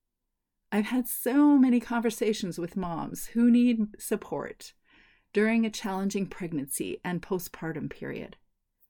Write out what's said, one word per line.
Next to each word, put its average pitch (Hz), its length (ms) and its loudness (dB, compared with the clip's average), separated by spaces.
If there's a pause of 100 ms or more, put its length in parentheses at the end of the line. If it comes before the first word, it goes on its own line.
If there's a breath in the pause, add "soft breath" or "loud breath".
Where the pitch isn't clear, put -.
(720)
I've 208 160 0
had 247 220 -2
so 285 480 4
many 247 240 6
conversations 220 800 -2
with 170 180 -8
moms 175 520 -6
who 240 220 4
need 233 480 4
support - 760 -8 (580 soft breath)
during 226 320 2
a 220 60 -2
challenging 196 560 -2
pregnancy 143 760 -6
and 175 200 -4
postpartum 160 640 -6
period. - 480 -10 (540)